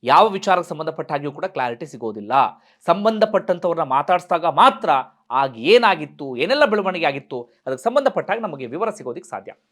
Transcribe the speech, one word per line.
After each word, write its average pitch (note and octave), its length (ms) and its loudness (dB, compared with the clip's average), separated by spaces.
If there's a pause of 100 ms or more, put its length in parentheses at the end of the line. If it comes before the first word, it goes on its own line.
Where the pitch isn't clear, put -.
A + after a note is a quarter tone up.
ಯಾವ F3+ 260 6
ವಿಚಾರಕ್ಕೆ F#3+ 400 0
ಸಂಬಂಧಪಟ್ಟ D#3 420 -8
ಹಾಗೆಯೂ C#3+ 200 -4
ಕೂಡ D#3+ 140 -8
ಕ್ಲಾರಿಟಿ B2 400 -6
ಸಿಗೋದಿಲ್ಲ. A2 460 -8 (540)
ಸಂಬಂಧಪಟ್ಟಂಥವ್ರನ್ನ F#3 1040 0
ಮಾತಾಡಿಸಿದಾಗ E3+ 560 0
ಮಾತ್ರ F#3+ 440 4 (420)
ಆಗ C3 260 0
ಏನಾಗಿತ್ತು, D3+ 800 2
ಏನೆಲ್ಲ B3 280 2
ಬೆಳವಣಿಗೆ F#3+ 400 -2
ಆಗಿತ್ತು, C#3 360 -4
ಅದಕ್ಕೆ - 420 -10
ಸಂಬಂಧಪಟ್ಟ B3 460 0
ಹಾಗೆ A3 120 -2
ನಮಗೆ D3 240 -10
ವಿವರ E3+ 240 -4
ಸಿಗೋದಿಕ್ಕೆ B2+ 400 -12
ಸಾಧ್ಯ. G2 240 -12 (180)